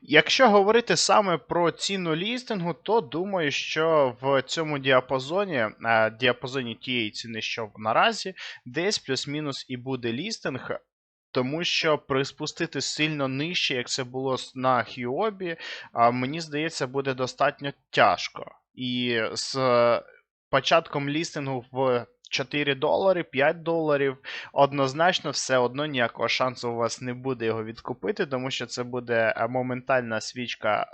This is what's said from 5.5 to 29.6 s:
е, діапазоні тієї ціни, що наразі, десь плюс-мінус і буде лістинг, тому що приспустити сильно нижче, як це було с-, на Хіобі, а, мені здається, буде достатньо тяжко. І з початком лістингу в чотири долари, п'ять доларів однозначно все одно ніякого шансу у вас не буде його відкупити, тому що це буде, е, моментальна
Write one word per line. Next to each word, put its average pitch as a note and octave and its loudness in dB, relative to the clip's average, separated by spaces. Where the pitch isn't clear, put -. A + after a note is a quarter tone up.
е, A2+ 6
діапазоні B2 -2
тієї A#2 -4
ціни, A2+ -10
що G#2+ -8
наразі, F3+ 0
десь E3 -2
плюс-мінус D3 -6
і B2+ -6
буде A#2+ -4
лістинг, D#3+ -6
тому C3+ -2
що D#3+ 2
приспустити C#3+ -4
сильно D3 -2
нижче, C#3+ -2
як B2 -4
це - -4
було C3 -4
с-, - -10
на B2+ 2
Хіобі, E3+ -4
а, A#2 6
мені B2+ -2
здається, D#3 -4
буде C3+ -2
достатньо C#3 -2
тяжко. - 2
І B2 -2
з A#2+ 2
початком C#3+ 0
лістингу C#3+ -6
в B2+ 0
чотири C#3+ -2
долари, E3 2
п'ять D#3 0
доларів D3 0
однозначно C#3+ 2
все - 0
одно B2 2
ніякого B2 0
шансу B2 -2
у A#2 -4
вас A#2 -2
не B2+ -6
буде B2+ -4
його A2+ -2
відкупити, E3 -6
тому C3 -4
що C3 -6
це B2 -6
буде, A#2+ 0
е, A2+ 0
моментальна B2 -2